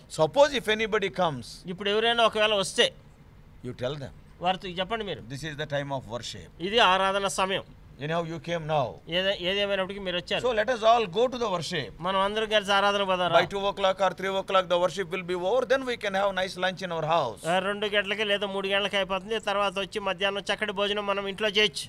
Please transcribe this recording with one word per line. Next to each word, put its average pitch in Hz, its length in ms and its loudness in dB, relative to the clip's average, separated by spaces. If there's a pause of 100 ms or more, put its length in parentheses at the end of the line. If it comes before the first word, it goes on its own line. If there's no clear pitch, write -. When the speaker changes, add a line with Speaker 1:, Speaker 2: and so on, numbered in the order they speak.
(100)
Speaker 1:
Suppose 269 420 6
if 214 160 -4
anybody 214 420 0
comes, 156 340 -2 (220)
Speaker 2:
ఇప్పుడు 196 240 -4
ఎవరైనా 233 340 2
ఒకవేళ 214 300 4
వస్తే 196 320 2 (800)
Speaker 1:
you 123 100 -10
tell 127 200 -4
them, 139 180 -12 (280)
Speaker 2:
వారితో 185 280 -2
చెప్పండి 190 360 -4
మీరు, 151 180 -8
Speaker 1:
"This 131 220 -10
is 156 120 -6
the 147 120 -6
time 143 240 -4
of 131 140 -4
worship." 110 420 -10 (120)
Speaker 2:
ఇది 208 200 0 (100)
ఆరాధన 190 380 2
సమయం. 190 360 -2 (360)
Speaker 1:
Anyhow, 160 240 -2
you 160 160 -8
came 170 260 -6
now. 147 200 2 (220)
Speaker 2:
ఏదే-, 190 320 0
ఏదేమైనప్పటికీ 196 600 -2
మీరు 180 160 -4
వచ్చారు. 175 260 -4
Speaker 1:
So 247 100 2
let 214 160 0
us 226 140 0
all 226 240 6
go 190 200 0
to 247 120 -2
the 226 120 -2
worship. 156 400 -4 (100)
Speaker 2:
మనం 190 200 0
అందరం 208 300 0
కలిసి 208 220 2
ఆరాధన 202 300 4
పోదాం 180 260 2
రా. 165 80 6
Speaker 1:
By 175 100 6
two 196 160 -4
o'clock 196 380 0
or 190 100 4
three 185 220 -4
o'clock 190 340 2
the 175 120 2
worship 180 320 0
will 185 120 -4
be 180 180 -4
over. 208 240 2
Then 269 200 2
we 240 120 -4
can 202 180 -4
have 196 200 2
nice 185 220 -2
lunch 180 260 -2
in 180 100 -4
our 160 140 -2
house. 160 400 0
Speaker 2:
ఆ, 180 120 2
రెండు 202 280 -2
గంటలకి 202 380 0
లేదా 202 220 0
మూడు 196 220 -4
గంటలకి 196 280 0
అయిపోతుంది. 190 440 -2
తర్వాత 202 380 0
వచ్చి 196 220 -4
మధ్యాహ్నం 196 480 -2
చక్కటి 208 240 -2
భోజనం 202 340 -2
మనం 196 220 0
ఇంట్లో 208 200 -2
చేయొచ్చు. 208 400 2